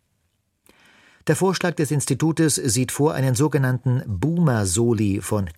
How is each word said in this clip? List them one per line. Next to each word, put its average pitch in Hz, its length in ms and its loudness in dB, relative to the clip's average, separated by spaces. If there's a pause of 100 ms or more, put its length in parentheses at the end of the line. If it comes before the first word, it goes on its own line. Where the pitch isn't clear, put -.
(1300)
Der 160 80 4
Vorschlag 180 400 0
des 151 160 -2
Institutes 151 640 0
sieht 123 380 0
vor, 151 200 2
einen 131 220 0
sogenannten 131 720 0
Boomer-Soli 110 1120 0
von 101 380 -4